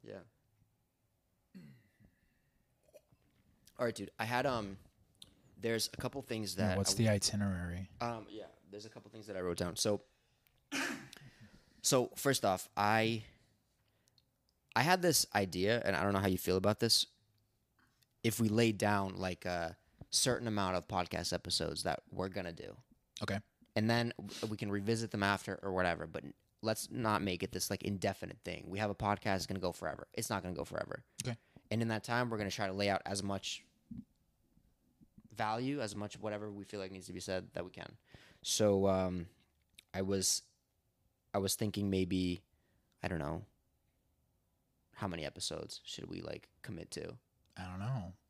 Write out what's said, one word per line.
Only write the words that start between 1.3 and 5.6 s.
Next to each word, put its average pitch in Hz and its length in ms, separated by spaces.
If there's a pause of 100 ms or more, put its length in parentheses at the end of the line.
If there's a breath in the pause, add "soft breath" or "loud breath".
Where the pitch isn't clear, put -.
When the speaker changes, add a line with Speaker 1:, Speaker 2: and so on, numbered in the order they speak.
Speaker 1:
All 127 80
right, 117 100
dude. 98 240
I 113 60
had, 123 200
um, 107 320 (800)